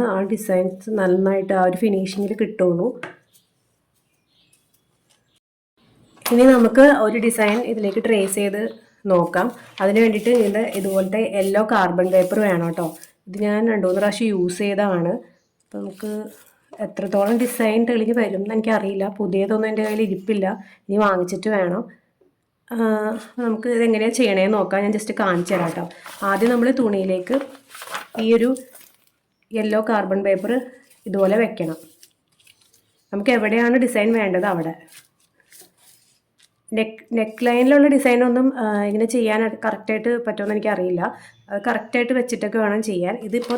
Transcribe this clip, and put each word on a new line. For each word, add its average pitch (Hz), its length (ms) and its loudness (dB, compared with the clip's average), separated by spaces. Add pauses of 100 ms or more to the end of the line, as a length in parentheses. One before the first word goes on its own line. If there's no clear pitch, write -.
ആ 190 160 -2
ഡിസൈൻസ് 190 680 -2
നന്നായിട്ട് 196 600 2
ആ 190 120 4
ഒരു 180 120 2
ഫിനിഷിങ്ങിൽ 202 640 -2
കിട്ടുള്ളൂ. 185 600 0 (3250)
ഇനി 240 100 6
നമുക്ക് 254 440 8 (200)
ഒരു 214 120 0
ഡിസൈൻ 214 400 0 (140)
ഇതിലേക്ക് 214 340 -4
ട്രേസ് 196 280 0
ചെയ്ത് 208 440 -4 (280)
നോക്കാം. 185 500 2 (240)
അതിന് 202 200 2
വേണ്ടിയിട്ട് 226 300 2
ഇത് 214 280 2
ഇതുപോലത്തെ 190 800 -2
യെല്ലോ 196 360 0
കാർബൺ 180 380 2
പേപ്പർ 185 280 2
വേണം 170 340 0
ട്ടോ. 165 240 -6 (320)
ഇത് 190 100 -12
ഞാൻ 208 340 0
രണ്ട് 202 140 0
മൂന്ന് 185 140 0
പ്രാവശ്യം 208 280 0
യൂസ് 180 300 -2
ചെയ്തതാണ്. 196 500 0
അപ്പം - 720 -10
നമുക്ക് 214 440 -10 (560)
എത്രത്തോളം 202 580 0
ഡിസൈൻ 226 460 0
തെളിഞ്ഞ് 233 300 0
വരും 196 260 -2
എന്ന് 208 140 -6
എനിക്കറിയില്ല, 202 540 -2
പുതിയതൊന്നും 202 600 -2
എൻ്റെ 214 160 -2
കയ്യിൽ 214 180 -2
ഇരിപ്പില്ല, 196 640 -2 (240)
ഇനി 196 80 -2
വാങ്ങിച്ചിട്ട് 190 540 0
വേണം. 190 340 -2 (880)
ആ, 233 40 -8 (600)
നമുക്ക് 226 300 -4
ഇതെങ്ങനെയാണ് 233 460 0
ചെയ്യണേന്ന് 202 440 2
നോക്കാം. 190 240 0
ഞാൻ 208 100 0
just 214 280 -6
കാണിച്ചു 180 340 0
തരാം 170 160 -2
ട്ടോ. 175 180 -8 (340)
ആദ്യം 196 280 2
നമ്മൾ 240 200 2
തുണിയിലേക്ക് 202 720 -2 (800)
ഈ 220 140 2
ഒരു 233 200 2 (960)
യെല്ലോ 214 360 -2
കാർബൺ 196 340 0
പേപ്പർ 202 380 0 (460)
ഇതുപോലെ 196 300 2
വെക്കണം. 180 400 -2 (1400)
നമുക്ക് 202 180 -2
എവിടെയാണ് 233 460 2
ഡിസൈൻ 233 360 2
വേണ്ടത് 196 320 0
അവിടെ. 165 300 -2 (2000)
നെക്ക്, 220 240 -4 (160)
നെക്ക് 220 300 -4
ലൈനിലുള്ള 254 480 6
ഡിസൈനൊന്നും, 247 520 4 (160)
ആ, 220 40 -2 (240)
ഇങ്ങനെ 214 240 0
ചെയ്യാൻ 220 260 0 (240)
കറക്റ്റായിട്ട് 220 460 -4 (160)
പറ്റുമെന്ന് 208 300 -4
എനിക്കറിയില്ല. 180 460 -2 (460)
അത് 202 180 -6
കറക്റ്റായിട്ട് 240 520 -2
വെച്ചിട്ടൊക്കെ 226 460 -4
വേണം 208 240 0
ചെയ്യാൻ. 180 260 -2 (120)
ഇതിപ്പോൾ 233 320 -4